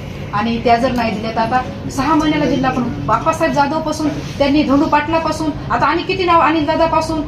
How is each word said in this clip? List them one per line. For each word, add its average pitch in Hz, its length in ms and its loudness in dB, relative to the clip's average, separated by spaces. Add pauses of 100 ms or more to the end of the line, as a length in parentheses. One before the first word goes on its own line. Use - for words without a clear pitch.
(340)
आणि 226 300 -2
त्या 233 120 6
जर 240 160 0
नाही 233 200 -2
दिल्या 214 200 -6
तर 226 80 -4
आता 254 500 -2
सहा 277 260 0
महिन्याला 302 300 2
जिल्हा 262 260 0
प्रमुख 247 180 -2
बाप्पासाहेब 320 640 0
जाधवपासून, 302 560 0
त्यांनी 285 540 0
धोंडू 285 220 4
पाटलापासून, 311 840 -2
आता 240 140 2
आणि 330 180 0
किती 381 220 -2
नाव, 339 160 6
अनिल 302 240 2
दादापासून 320 640 0